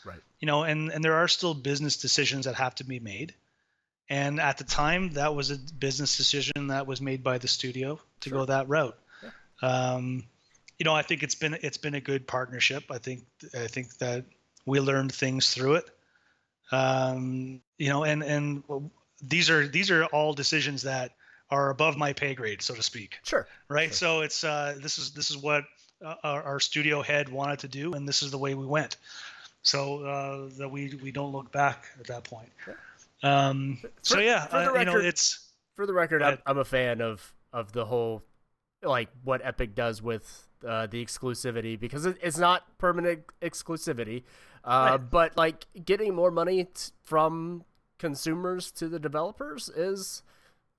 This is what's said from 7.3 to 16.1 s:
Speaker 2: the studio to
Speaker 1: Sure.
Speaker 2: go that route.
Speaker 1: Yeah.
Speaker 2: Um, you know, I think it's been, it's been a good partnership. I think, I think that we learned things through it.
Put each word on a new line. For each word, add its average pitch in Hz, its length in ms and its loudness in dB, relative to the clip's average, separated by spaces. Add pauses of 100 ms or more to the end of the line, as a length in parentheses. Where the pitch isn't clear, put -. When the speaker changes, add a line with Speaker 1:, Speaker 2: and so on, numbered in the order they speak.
Speaker 2:
the 123 100 -2
studio 131 500 -2 (220)
to 139 100 -10
Speaker 1:
Sure. 135 100 0
Speaker 2:
go 131 60 0
that 135 220 2
route. 151 300 2 (260)
Speaker 1:
Yeah. - 60 -16 (640)
Speaker 2:
Um, 127 320 -4 (520)
you 165 60 -2
know, 156 100 4
I 151 80 4
think 151 220 -2
it's 135 120 -4
been, 156 260 -2
it's 147 160 -6
been 147 160 -4
a 139 80 -4
good 135 260 -2
partnership. 127 640 -2
I 127 60 -6
think, 123 260 -8 (340)
I 117 100 -4
think 123 320 -8
that 127 260 -2 (400)
we 139 160 4
learned 135 320 2
things 131 400 2
through 135 220 4
it. 175 100 0 (880)